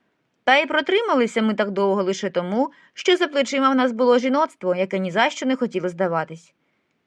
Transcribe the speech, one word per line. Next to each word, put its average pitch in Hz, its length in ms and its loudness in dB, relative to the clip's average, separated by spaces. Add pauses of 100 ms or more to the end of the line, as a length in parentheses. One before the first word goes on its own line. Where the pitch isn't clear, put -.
(440)
"Та 269 140 4
й 311 80 2
протрималися 311 760 0
ми 220 120 0
так 202 180 -2
довго 196 320 0
лише 190 260 -4
тому, 185 420 -2 (220)
що 359 240 0
за 349 100 0
плечима 277 420 0
в 269 60 2
нас 254 160 2
було 240 280 4
жіноцтво, 262 560 0
яке 190 240 -2
ні 185 120 -4
за 226 180 2
що 285 160 -8
не 262 100 0
хотіло 185 340 -4
здаватись". 165 640 -6 (540)